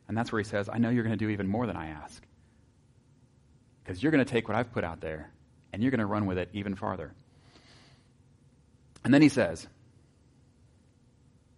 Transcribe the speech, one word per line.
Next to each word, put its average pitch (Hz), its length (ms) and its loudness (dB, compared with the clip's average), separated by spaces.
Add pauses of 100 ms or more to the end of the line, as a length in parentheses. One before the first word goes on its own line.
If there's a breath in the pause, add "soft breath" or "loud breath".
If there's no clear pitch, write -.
And 104 100 -4
that's 117 120 -2
where 110 120 -2
he 101 60 -4
says, 101 200 -4
'I 110 120 -6
know 113 100 2
you're 120 140 2
gonna 113 120 0
do 107 140 -2
even 101 180 -2
more 110 180 -2
than 92 120 -4
I 80 100 -8
ask. - 400 -14 (1600 soft breath)
'Cause 92 180 -8
you're 151 80 4
gonna 139 140 4
take 113 240 0
what 107 80 0
I've 123 160 -2
put 104 100 -2
out 82 160 -6
there, 78 320 -8 (400)
and 95 100 -4
you're 131 100 2
gonna 113 140 2
run 104 200 0
with 90 120 0
it 90 140 -4
even 101 240 -4
farther.'" 95 400 -6 (1900 soft breath)
And 117 80 8
then 143 80 10
he 151 80 10
says, 90 360 0 (1900)